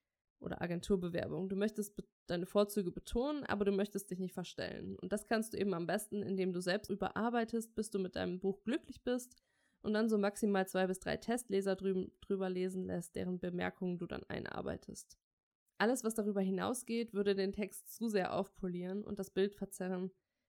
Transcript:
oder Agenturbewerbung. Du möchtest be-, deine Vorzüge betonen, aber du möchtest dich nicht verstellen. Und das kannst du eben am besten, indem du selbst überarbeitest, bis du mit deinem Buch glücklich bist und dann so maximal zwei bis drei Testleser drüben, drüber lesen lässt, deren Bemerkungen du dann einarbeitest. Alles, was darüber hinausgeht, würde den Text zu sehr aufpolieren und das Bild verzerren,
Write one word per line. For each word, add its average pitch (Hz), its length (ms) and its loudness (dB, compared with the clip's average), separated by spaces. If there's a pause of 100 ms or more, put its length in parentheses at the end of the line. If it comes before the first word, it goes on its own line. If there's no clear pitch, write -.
(400)
oder - 200 -4
Agenturbewerbung. 175 880 -2
Du 196 80 -2
möchtest 214 400 -2
be-, - 80 -8 (220)
deine 175 200 -2
Vorzüge 202 440 2
betonen, 269 540 -2
aber 208 220 2
du 202 60 4
möchtest 202 380 0
dich 180 80 -6
nicht 185 160 -4
verstellen. - 640 -6
Und - 160 -4
das 208 140 -2
kannst 220 260 0
du - 60 -4
eben 202 160 2
am 170 120 -2
besten, 202 360 -2
indem 185 300 0
du 175 80 -2
selbst 180 300 0
überarbeitest, 226 840 0
bis 214 160 -2
du 202 80 0
mit 185 180 -2
deinem 185 220 0
Buch 190 260 -2
glücklich - 380 -4
bist 247 340 -2 (480)
und 214 80 0
dann 220 160 4
so 220 100 6
maximal 202 480 4
zwei 185 200 2
bis 185 120 0
drei - 180 -2
Testleser 196 600 0
drüben, 190 340 0 (120)
drüber 190 260 0
lesen 185 360 0
lässt, 180 320 -4
deren 180 220 -2
Bemerkungen 180 600 -2
du 175 80 -4
dann - 180 -6
einarbeitest. - 920 -6 (600)
Alles, 240 260 4
was 220 100 0
darüber 202 260 2
hinausgeht, 214 720 0
würde 196 220 4
den 196 180 0
Text 196 420 -6
zu 233 140 -2
sehr 202 260 2
aufpolieren 185 720 -2
und 202 140 -6
das 190 120 -4
Bild 202 240 4
verzerren, 185 560 -4 (380)